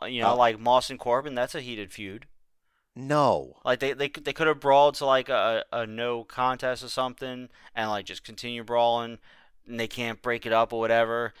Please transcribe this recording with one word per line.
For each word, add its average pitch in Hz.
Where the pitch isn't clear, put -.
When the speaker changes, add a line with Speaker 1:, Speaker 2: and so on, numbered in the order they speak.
Speaker 1:
you 123
know, 113
Speaker 2:
Oh. 123
Speaker 1:
like, 117
Moss 120
and 131
Corbin, 135
that's 123
a 151
heated 110
feud. 101
Speaker 2:
No. 123
Speaker 1:
Like, 127
they, 139
they, 135
they -
could 160
have 151
brawled 143
to, 147
like, 131
a, 113
a 113
no 117
contest 127
or 120
something 127
and, 110
like, 101
just -
continue 120
brawling, 117
and 117
they 113
can't 113
break 117
it 113
up 113
or 113
whatever. 113